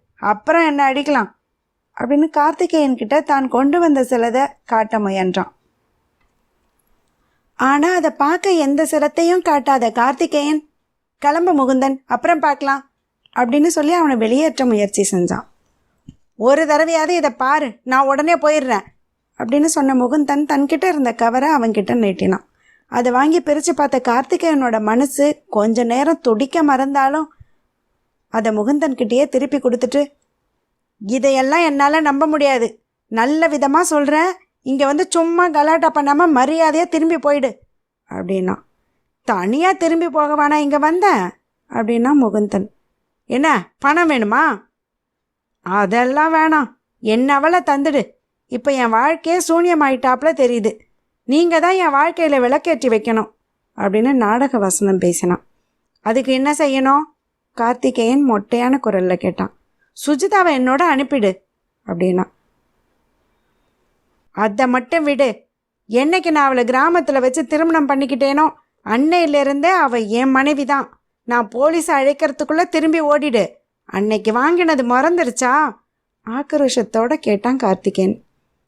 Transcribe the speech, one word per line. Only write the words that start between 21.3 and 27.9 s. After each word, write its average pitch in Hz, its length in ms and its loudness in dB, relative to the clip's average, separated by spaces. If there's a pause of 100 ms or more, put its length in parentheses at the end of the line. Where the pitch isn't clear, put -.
அவன்கிட்ட 226 440 0
நீட்டினான். 190 520 -2 (440)
அதை 240 200 0
வாங்கி 294 300 2
பிரிச்சு 294 320 -2
பார்த்த 277 300 -2
கார்த்திகேயனோட 262 800 0
மனசு 262 460 0 (220)
கொஞ்ச 220 340 0
நேரம் 269 400 0
துடிக்க 269 400 0
மறந்தாலும் 277 640 0 (1040)